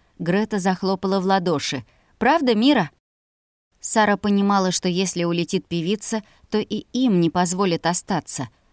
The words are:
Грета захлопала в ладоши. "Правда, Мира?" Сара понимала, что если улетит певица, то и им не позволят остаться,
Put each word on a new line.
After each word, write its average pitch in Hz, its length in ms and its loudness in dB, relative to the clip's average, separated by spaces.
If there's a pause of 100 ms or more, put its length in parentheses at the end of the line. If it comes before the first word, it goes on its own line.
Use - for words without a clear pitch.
(180)
Грета 202 400 -2
захлопала 190 640 -2
в 180 60 -4
ладоши. 175 580 -2 (340)
"Правда, 254 360 2
Мира?" 220 360 2 (880)
Сара 208 360 2
понимала, 202 560 2
что - 160 -2
если 175 360 -2
улетит 170 440 -2
певица, 190 540 -4 (280)
то 214 80 0
и - 340 -6
им 240 280 2
не 165 100 2
позволят 180 560 0
остаться, 165 600 -4 (240)